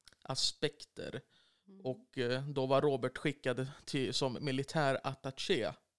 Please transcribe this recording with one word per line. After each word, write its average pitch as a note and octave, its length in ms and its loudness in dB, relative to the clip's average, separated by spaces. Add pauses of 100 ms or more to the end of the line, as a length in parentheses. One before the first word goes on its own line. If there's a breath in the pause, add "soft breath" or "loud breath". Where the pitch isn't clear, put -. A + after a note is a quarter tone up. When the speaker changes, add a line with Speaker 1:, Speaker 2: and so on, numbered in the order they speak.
(220)
Speaker 1:
aspekter. - 1000 -4 (480 soft breath)
Speaker 2:
Mm. F#3+ 120 -20
Speaker 1:
Och, - 380 -6
eh, B2+ 300 0
då C3+ 180 0
var C3+ 160 6
Robert C3+ 360 2
skickad C3 480 -2 (180)
till, C3 300 0
som B2+ 260 0
militärattaché C3+ 1300 0 (260)